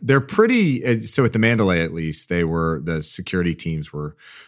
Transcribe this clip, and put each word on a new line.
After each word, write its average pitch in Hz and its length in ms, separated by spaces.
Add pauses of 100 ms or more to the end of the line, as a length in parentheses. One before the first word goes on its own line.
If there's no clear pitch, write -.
They're 135 180
pretty, 214 640
uh, 117 160
so 113 240
at - 80
the 113 60
Mandalay, 110 420
at 82 140
least, 80 340
they 87 160
were, 82 400
the 80 180
security 87 520
teams 78 360
were, 73 240 (340)